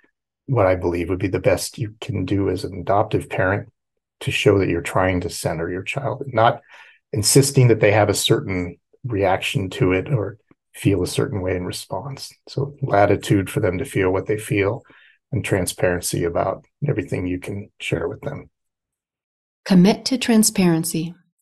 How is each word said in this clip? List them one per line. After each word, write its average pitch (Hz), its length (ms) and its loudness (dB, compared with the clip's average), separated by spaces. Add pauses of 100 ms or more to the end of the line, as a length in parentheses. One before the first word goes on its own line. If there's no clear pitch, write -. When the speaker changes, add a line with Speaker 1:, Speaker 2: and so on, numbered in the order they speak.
(460)
Speaker 1:
what 110 200 2
I 92 100 4
believe 87 320 -2
would 92 100 -2
be 98 100 -2
the 92 120 -2
best - 380 0
you 110 220 -6
can 101 240 -6
do 98 240 0
as 92 160 -2
an 92 140 -10
adoptive 98 500 0
parent, 98 440 -2 (480)
to - 100 -6
show 101 280 4
that 95 100 0
you're 85 140 -2
trying 92 380 0
to 85 80 -4
center 85 400 -6
your 92 140 -6
child, - 460 -2
not 113 320 4 (520)
insisting 135 560 6
that 107 120 4
they 104 120 6
have 104 160 4
a 98 60 2
certain 90 640 -2 (260)
reaction 95 640 0
to 92 220 0
it 95 220 0
or 104 260 -4 (360)
feel 98 280 0
a 87 60 -2
certain 107 320 -4
way 92 160 -2
in 90 80 -6
response. - 680 -10 (160)
So - 340 -6
latitude 101 680 2
for - 80 -6
them 92 200 0
to - 60 -6
feel 95 280 0
what 95 140 -2
they 107 120 -2
feel 107 460 -2 (480)
and 98 120 -2
transparency 90 760 -2
about 87 420 -2 (220)
everything 104 400 -4
you 90 140 -4
can 104 300 -10 (100)
share - 260 -4
with - 140 -8
them. - 280 -10 (1160)
Speaker 2:
Commit 196 400 6
to 262 140 -2
transparency, 175 960 2 (280)